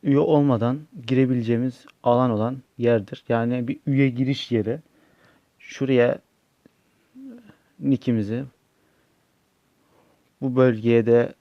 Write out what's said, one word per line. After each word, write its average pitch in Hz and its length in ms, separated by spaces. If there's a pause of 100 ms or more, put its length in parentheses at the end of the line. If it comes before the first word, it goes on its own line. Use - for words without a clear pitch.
üye 139 160
olmadan 143 640 (260)
girebileceğimiz 123 800 (160)
alan 123 280
olan 113 260 (220)
yerdir. 117 500
Yani 120 400
bir - 180
üye 139 220
giriş 131 440
yeri. 113 280 (760)
Şuraya 127 600 (1600)
nickimizi, 120 640 (2000)
bu 131 160
bölgeye 117 500
de 117 340